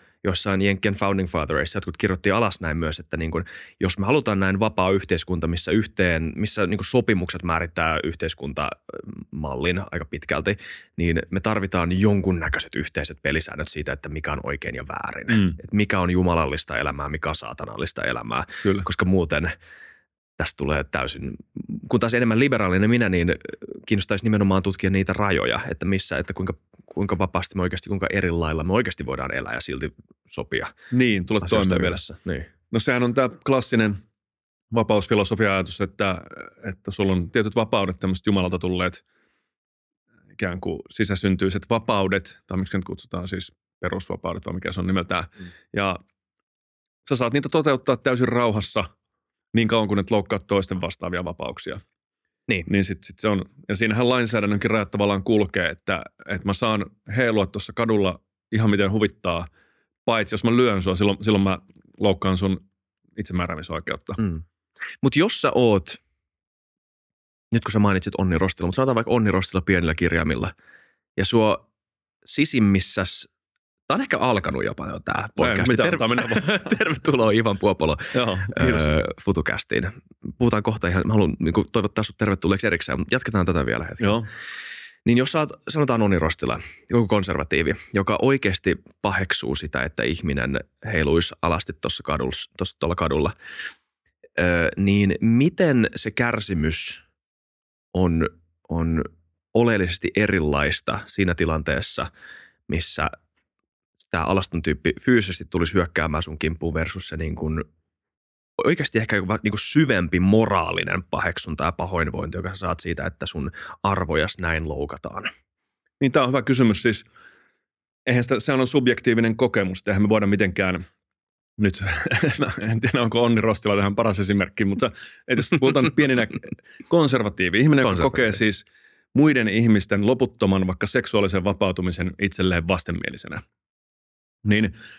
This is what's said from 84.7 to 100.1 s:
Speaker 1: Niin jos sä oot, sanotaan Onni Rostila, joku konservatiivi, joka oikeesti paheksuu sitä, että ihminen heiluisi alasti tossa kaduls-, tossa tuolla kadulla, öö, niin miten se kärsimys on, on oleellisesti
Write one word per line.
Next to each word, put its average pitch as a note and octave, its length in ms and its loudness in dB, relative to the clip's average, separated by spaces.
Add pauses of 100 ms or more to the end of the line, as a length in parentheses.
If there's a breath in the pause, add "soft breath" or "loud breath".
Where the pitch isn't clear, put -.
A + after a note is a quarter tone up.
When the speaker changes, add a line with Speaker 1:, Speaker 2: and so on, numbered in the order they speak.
Speaker 1:
Niin A#2+ 140 6
jos C3 140 2
sä E3 60 2
oot, D3+ 100 0 (200)
sanotaan B2+ 340 2
Onni G2 160 4
Rostila, C#2+ 420 0 (300 loud breath)
joku A#2 160 4
konservatiivi, E2+ 640 0 (220 loud breath)
joka G2 280 2
oikeesti A2 540 2 (260)
paheksuu F#2+ 520 -2
sitä, C2+ 280 -4
että - 200 -4
ihminen C#2 580 -2 (320)
heiluisi D#2+ 500 2
alasti D#2+ 380 -2
tossa - 260 -4
kaduls-, C2 520 -4
tossa - 200 -4
tuolla E2+ 160 -2
kadulla, D2+ 380 0 (1080 loud breath)
öö, F2 360 2
niin G2 440 4
miten C3 640 4 (100)
se - 140 -2
kärsimys G#2 920 -2 (920)
on, F2 340 2 (400)
on E2 360 -2 (500)
oleellisesti G#2+ 600 2